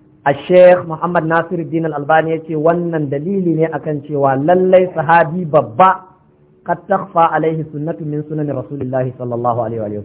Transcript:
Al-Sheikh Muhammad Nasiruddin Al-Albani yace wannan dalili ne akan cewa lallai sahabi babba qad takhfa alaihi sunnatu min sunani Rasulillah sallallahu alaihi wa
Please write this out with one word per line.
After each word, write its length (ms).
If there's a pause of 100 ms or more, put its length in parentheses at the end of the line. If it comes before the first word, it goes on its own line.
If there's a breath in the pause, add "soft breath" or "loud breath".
(260)
Al-Sheikh 600
Muhammad 400
Nasiruddin 600
Al-Albani 460
yace 240
wannan 540
dalili 460
ne 100
akan 400
cewa 300
lallai 580
sahabi 520
babba 600 (580)
qad 240
takhfa 460
alaihi 380
sunnatu 340
min 240
sunani 220
Rasulillah 640
sallallahu 460
alaihi 340
wa 80